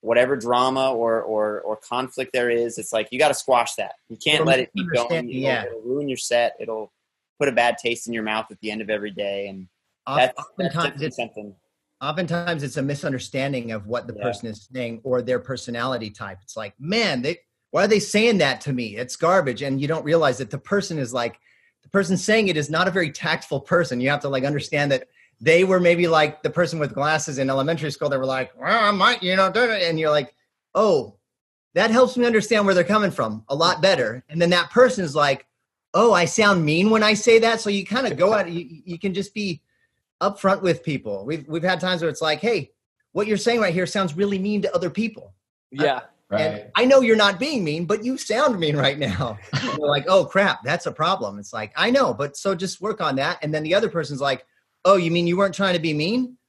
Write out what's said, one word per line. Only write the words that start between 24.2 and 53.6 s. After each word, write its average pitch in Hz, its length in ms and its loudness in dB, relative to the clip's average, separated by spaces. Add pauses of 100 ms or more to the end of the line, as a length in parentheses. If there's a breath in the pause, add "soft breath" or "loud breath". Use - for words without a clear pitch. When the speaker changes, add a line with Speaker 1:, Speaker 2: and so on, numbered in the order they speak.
Speaker 2:
to, 143 80 -6
like, 131 140 -2
understand 143 480 -2
that 127 160 -2 (320 soft breath)
they 165 240 6
were 185 160 4
maybe 175 280 4
like 156 340 2
the 151 80 -2
person 165 300 -2
with 135 160 -4
glasses 147 420 -2
in 135 140 0
elementary 139 400 -2
school 147 180 -4
that 139 80 -2
were 131 80 -2
like, 131 340 -4
"Well, 208 260 0
I 202 40 4
might, 208 320 2
you 185 140 0
know, 190 160 4
do 220 100 0
it." 220 220 0
And 165 160 0
you're 160 100 0
like, 147 240 0 (400)
"Oh, 165 440 2 (580)
that 220 160 4
helps 254 260 4
me 240 80 2
understand 220 400 2
where 196 80 4
they're 175 100 4
coming 202 280 2
from 110 360 -4
a 139 60 -4
lot 165 260 2
better." 127 480 2
And 160 140 -2
then 170 80 4
that 175 220 2
person 240 340 4
is 139 100 -6
like, 143 300 0 (480)
"Oh, 220 180 6
I 175 140 6
sound 190 400 4
mean 170 240 2
when 220 140 4
I 214 100 4
say 226 260 6
that." 226 220 2
So 208 80 -4
you 196 160 -2
kinda 214 300 -2
go 185 180 4
at 196 140 0
it, 170 60 -10
you, 165 320 -10
you 175 140 -10
can 196 140 -4
just 196 220 -8
be 196 260 -6 (600)
upfront 196 400 0
with 175 200 2
people. 104 400 -6
We've, 147 240 -8
we've 160 160 -4
had 180 160 0
times 180 220 -2
where 165 80 -2
it's - 120 -8
like, 156 200 -2
"Hey, 202 300 -2 (400)
what 208 160 -2
you're 208 100 0
saying 233 240 0
right 185 140 0
here 180 100 0
sounds 180 320 -2
really 202 220 -2
mean 202 240 -2
to - 120 -2
other 175 140 0
people." - 460 -8 (360)
Speaker 3:
Yeah. 139 280 0 (320)
Speaker 2:
And 131 220 0
Speaker 4:
Right. - 120 -10 (100)
Speaker 2:
I 214 100 4
know 269 160 8
you're 226 140 6
not 202 240 4
being 269 240 -2
mean, 160 220 -2
but 214 180 -2
you 262 140 -4
sound 233 420 0
mean 151 160 0
right 143 220 0
now. 110 480 -4
<laughs> - 80 -10
And - 240 -4
you're 151 100 -2
like, 143 220 0
"Oh 185 160 6
crap, 190 380 0
that's 156 240 -2
a 139 40 -4
problem." 151 460 -2
It's 104 160 -16
like, 107 220 -8
"I 190 160 2
know, 254 240 4
but 143 220 -6
so 196 180 -2
just 180 260 -8
work 214 200 -4
on 143 160 -2
that." 156 260 -2
And 151 100 -4
then 151 80 -2